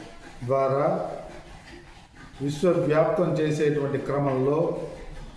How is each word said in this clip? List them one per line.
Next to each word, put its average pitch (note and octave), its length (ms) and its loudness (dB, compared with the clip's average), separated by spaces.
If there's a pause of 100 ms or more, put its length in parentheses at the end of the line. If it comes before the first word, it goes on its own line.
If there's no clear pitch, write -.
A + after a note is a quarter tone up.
(500)
ద్వారా C3+ 360 4 (1600)
విశ్వవ్యాప్తం D#3 880 4 (100)
చేసేటువంటి D3 680 2
క్రమంలో C#3 520 2 (760)